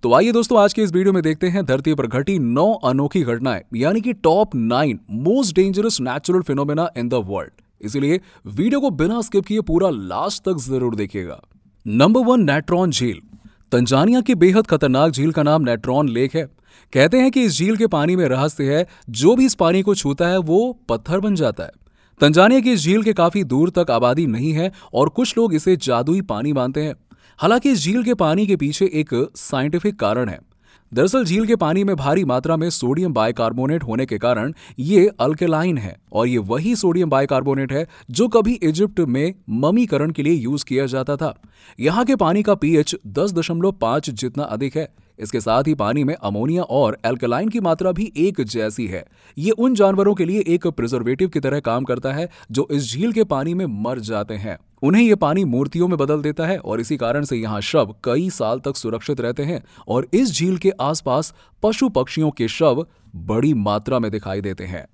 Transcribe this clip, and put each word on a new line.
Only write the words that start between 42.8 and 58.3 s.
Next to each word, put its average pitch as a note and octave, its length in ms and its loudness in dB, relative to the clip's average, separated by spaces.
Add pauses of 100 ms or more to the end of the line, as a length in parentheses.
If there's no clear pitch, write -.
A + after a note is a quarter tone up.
दस D3 260 -2
दशमलव E3+ 400 -2
पाँच D3 380 -2
जितना B2+ 320 -6
अधिक C3 340 -6
है। D#3 120 -6 (300)
इसके A2 220 -4
साथ A2+ 260 2
ही D#3 80 2
पानी C3 300 -2
में C3+ 100 -2
अमोनिया B2 480 -2
और B2+ 420 0
अल्कलाइन B2 440 -2
की A3+ 120 -4
मात्रा F3+ 320 0
भी F#3 240 -4
एक F3 240 0
जैसी A2 460 -4
है। F#2 180 -8 (320)
ये E3 140 -2
उन A#3+ 240 2
जानवरों G3 400 4
के F3+ 100 -2
लिए F#3+ 220 -2
एक E3+ 200 0
प्रिजर्वेटिव B2+ 600 -2
की D#3+ 120 -2
तरह C#3 200 -2
काम A#2+ 240 -2
करता B2+ 280 -4
है D#3+ 160 -4 (220)
जो B2+ 200 -2
इस C#3 220 -4
झील G3 200 -2
के A3 120 2
पानी D#3+ 300 -4
में F#3 100 -2 (180)
मर B2 160 -4
जाते G#2+ 360 -6
हैं। G2+ 220 -8 (260)
उन्हें F#3 200 4
ये A3 120 6
पानी F#3 300 0
मूर्तियों C#3 440 0
में F3+ 100 0
बदल D3 240 0
देता D3+ 240 -4
है F#3 120 -2
और A2 220 -6
इसी C#3 160 -4
कारण B2 280 -2
से C3+ 120 -6
यहाँ G#2+ 240 -4
शव A#2 340 0 (100)
कई C#3+ 260 0